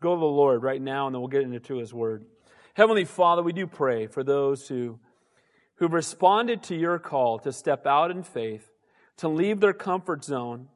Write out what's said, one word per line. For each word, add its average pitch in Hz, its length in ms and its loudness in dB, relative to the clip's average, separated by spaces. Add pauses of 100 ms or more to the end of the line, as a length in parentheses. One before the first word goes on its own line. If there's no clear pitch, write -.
go 175 140 2
to 170 40 0
the 160 60 2
Lord 143 380 4
right 135 180 -2
now, 135 240 -4
and 135 80 -4
then 123 80 -6
we'll 123 80 -6
get 139 140 2
into 123 320 -8
his 117 180 -8
word. 113 320 -4 (480)
Heavenly 214 320 4
Father, 175 380 2
we 170 100 -2
do 180 140 -6
pray 120 400 -2
for 127 160 -6
those 139 440 0
who, 120 320 -6 (760)
who've 170 180 0
responded 202 680 2
to 180 120 -8
your 170 220 0
call 127 420 -2
to 135 140 -6
step 139 320 -4
out 147 240 2
in 180 140 -8
faith, 110 480 -10 (460)
to 165 120 -2
leave 196 300 0
their 196 140 4
comfort 185 520 -6
zone 123 500 -6